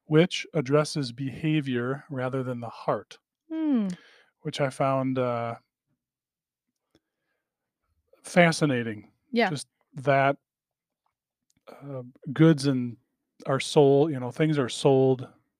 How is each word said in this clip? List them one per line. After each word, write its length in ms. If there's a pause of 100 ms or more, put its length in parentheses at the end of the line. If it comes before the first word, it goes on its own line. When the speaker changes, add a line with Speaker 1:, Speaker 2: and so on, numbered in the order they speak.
Speaker 1:
which 500
addresses 580
behavior 1000
rather 320
than 180
the 100
heart." 480 (320)
Speaker 2:
Hmm. 380 (540)
Speaker 1:
Which 180
I 100
found, 480
uh, 380 (2750)
fascinating. 880 (200)
Speaker 2:
Yeah. 200
Speaker 1:
Just 180 (260)
that, 420 (1300)
uh, 340 (300)
goods 340
and 300 (500)
are 140
sold, 500
you 100
know, 100
things 280
are 100
sold 600 (320)